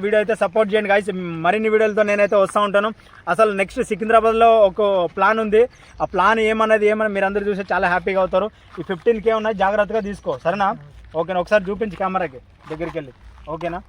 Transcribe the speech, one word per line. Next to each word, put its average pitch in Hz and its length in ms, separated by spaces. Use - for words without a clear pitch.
వీడియో 214 180
అయితే 214 200
సపోర్ట్ 202 300
చేయండి 208 200
గైస్. 208 160
మరిన్ని 214 280
వీడియోలతో 214 380
నేనైతే 202 320
వస్తూ 208 240
ఉంటాను. 202 240
అసలు 214 160
నెక్స్ట్ 226 280
సికింద్రాబాద్లో 226 600
ఒక 202 240
ప్లాన్ 208 280
ఉంది, 214 180
ఆ - 120
ప్లాన్ 208 260
ఏమన్నది 220 420
ఏమని 214 240
మీరు 190 120
అందరూ 202 200
చూస్తే 196 240
చాలా 185 200
హ్యాపీగా 185 300
అవుతారు. 185 240
ఈ 151 120
ఫిఫ్టీన్ 208 340
కే 220 140
ఉన్నాయి, 214 240
జాగ్రత్తగా 208 460
తీసుకో, 180 240
సరేనా? 196 240
ఓకేనా? 175 240
ఒకసారి 208 260
చూపించు 196 320
కెమెరాకి 180 400
దగ్గరికి 160 280
వెళ్ళి, 135 140
ఓకేనా? 165 260